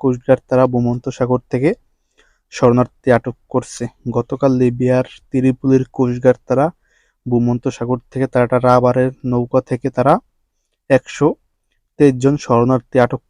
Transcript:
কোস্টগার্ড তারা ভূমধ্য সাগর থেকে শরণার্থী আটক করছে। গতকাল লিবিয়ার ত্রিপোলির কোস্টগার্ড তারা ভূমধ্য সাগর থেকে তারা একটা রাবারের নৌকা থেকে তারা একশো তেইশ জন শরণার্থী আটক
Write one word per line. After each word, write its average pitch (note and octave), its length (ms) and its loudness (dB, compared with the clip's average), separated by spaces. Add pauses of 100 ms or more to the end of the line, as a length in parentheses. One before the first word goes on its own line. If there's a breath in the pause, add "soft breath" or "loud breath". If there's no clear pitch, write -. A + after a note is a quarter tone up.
কোস্টগার্ড B2+ 500 0
তারা B2+ 220 2
ভূমধ্য A#2+ 320 -2 (140)
সাগর B2+ 220 -2 (120)
থেকে C3+ 180 0 (840)
শরণার্থী B2 640 0
আটক A#2+ 200 -6 (160)
করছে। - 320 -6 (320)
গতকাল B2+ 340 -2 (120)
লিবিয়ার B2+ 440 0 (220)
ত্রিপোলির C3 560 0 (120)
কোস্টগার্ড B2 520 0
তারা C3 180 0 (600)
ভূমধ্য A#2+ 380 0 (120)
সাগর B2 220 -4 (140)
থেকে C3 200 -2
তারা B2 140 2
একটা B2+ 120 -2 (100)
রাবারের B2 420 2 (200)
নৌকা A#2+ 300 -2 (100)
থেকে C3 260 -6
তারা C3+ 180 2 (760)
একশো C#3+ 380 0 (680)
তেইশ C#3+ 240 4
জন C#3 120 2 (100)
শরণার্থী A#2+ 600 0
আটক A#2+ 260 -4